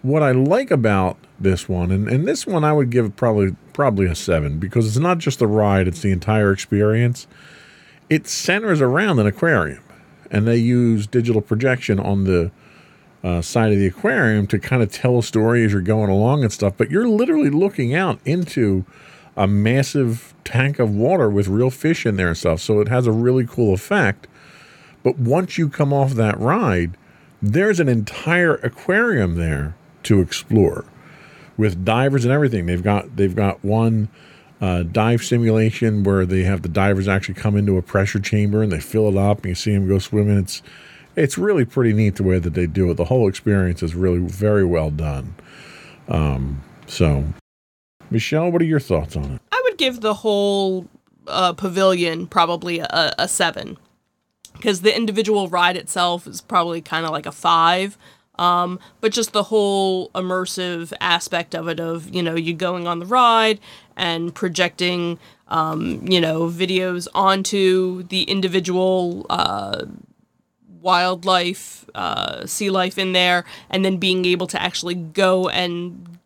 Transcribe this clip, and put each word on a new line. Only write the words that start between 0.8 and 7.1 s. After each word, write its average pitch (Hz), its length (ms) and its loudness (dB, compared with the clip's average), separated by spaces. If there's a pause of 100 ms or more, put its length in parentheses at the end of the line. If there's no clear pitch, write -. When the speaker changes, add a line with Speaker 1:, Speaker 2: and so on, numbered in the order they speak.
Speaker 1:
this 95 300 0
one, 90 220 0
and, 101 180 0
and 135 180 0
this - 180 -2
one 165 200 0
I 151 80 4
would 139 160 2
give 117 260 0
probably, 104 400 2 (160)
probably 104 360 0
a 82 80 0
seven 78 440 0
because 107 280 0
it's 107 100 0
not 170 220 2
just 143 200 -4
the 117 80 2
ride, 101 400 4
it's 85 140 -4
the 98 100 2
entire 101 400 2
experience. 110 760 0 (840)